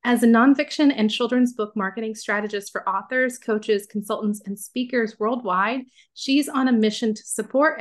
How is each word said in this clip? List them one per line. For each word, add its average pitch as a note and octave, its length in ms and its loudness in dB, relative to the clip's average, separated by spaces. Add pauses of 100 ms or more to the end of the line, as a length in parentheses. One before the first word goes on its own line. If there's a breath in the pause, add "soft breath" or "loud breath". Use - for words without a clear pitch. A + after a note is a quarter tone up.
As A#3+ 180 2
a - 20 4
nonfiction C#4 680 4
and G#3+ 160 0
children's B3 400 0
book G#3 240 -6
marketing G#3+ 400 -4
strategist G#3 560 -4
for - 160 -8
authors, B3 500 -2
coaches, G#3+ 500 -2
consultants, G#3 580 -4
and G3 120 -8
speakers B3 640 -4
worldwide, A3 640 -2 (320 soft breath)
she's C#4 340 0
on C4 220 0
a - 20 4
mission G#3+ 420 0
to G#3+ 80 -10
support - 600 0